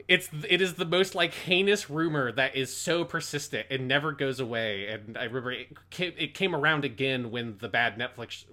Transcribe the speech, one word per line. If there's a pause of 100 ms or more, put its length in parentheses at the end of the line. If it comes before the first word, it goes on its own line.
It's, (200)
it
is
the
most,
like,
heinous
rumor
that
is
so
persistent
and
never
goes
away.
And
I
remember
it (240)
ca-,
it
came
around
again
when
the
bad
Netflix